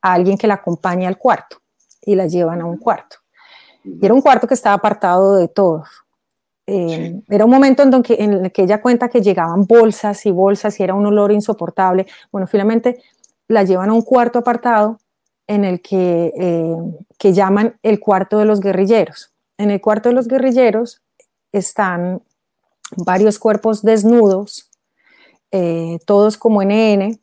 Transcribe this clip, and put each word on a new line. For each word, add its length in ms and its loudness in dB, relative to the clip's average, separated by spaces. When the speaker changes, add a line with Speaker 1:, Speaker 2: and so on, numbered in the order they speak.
Speaker 1:
a 140 0
alguien 220 0
que 120 -2
la 60 0
acompañe 520 -6
al 120 -8
cuarto 400 -4
y 120 0
la 100 -2
llevan 340 -4
a 40 -8
un 140 -8
cuarto. 400 -6
Speaker 2:
Ujú. 180 -18
Speaker 1:
Y 20 -2
era 100 4
un 80 4
cuarto 260 2
que 60 0
estaba 200 0
apartado 640 0
de 100 2
todos. 420 -2
Eh, 220 -4
Speaker 2:
Sí. 400 -10
Speaker 1:
era 160 2
un 60 6
momento 320 4
en 80 6
donde, 280 2
en 140 0
el 200 -2
que 100 0
ella 180 0
cuenta 280 0
que 120 0
llegaban 460 0
bolsas 600 2
y 40 -2
bolsas 480 -2
y 40 -2
era 120 -4
un 120 0
olor 260 2
insoportable. 760 -2
Bueno, 160 -6
finalmente 560 -2
la 140 2
llevan 280 0
a 20 0
un 100 2
cuarto 380 0
apartado 580 -2
en 160 -2
el 180 -4
que, 560 -2
eh, 380 -4
que 140 2
llaman 500 0
el 160 0
cuarto 400 -2
de 60 2
los 160 0
guerrilleros. 720 -2
En 120 -2
el 100 -2
cuarto 280 -2
de 60 2
los 140 -2
guerrilleros 720 0
están 720 -4
varios 420 0
cuerpos 440 -2
desnudos, 880 2
eh, 560 -4
todos 320 2
como 240 0
N 300 2
N. 300 -2